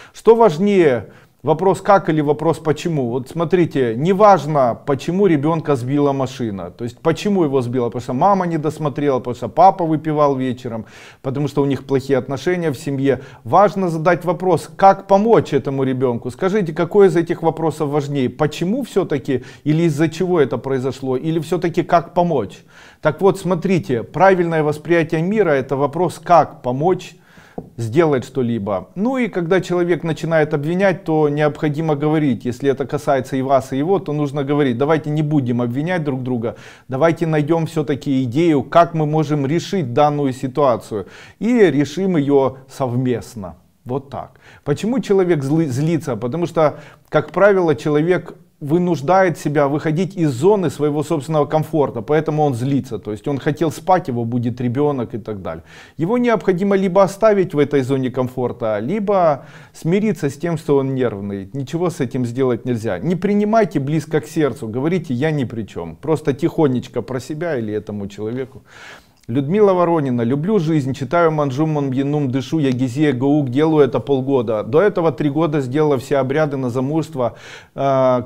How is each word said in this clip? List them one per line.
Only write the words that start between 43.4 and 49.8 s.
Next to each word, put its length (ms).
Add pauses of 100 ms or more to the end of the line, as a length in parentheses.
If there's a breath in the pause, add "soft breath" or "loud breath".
Вот 260
так. 300 (240 loud breath)
Почему 340
человек 460
злы-, 240
злится? 480
Потому 300
что, 340 (280 loud breath)
как 220
правило, 460
человек 580 (260)
вынуждает 760
себя 320
выходить 480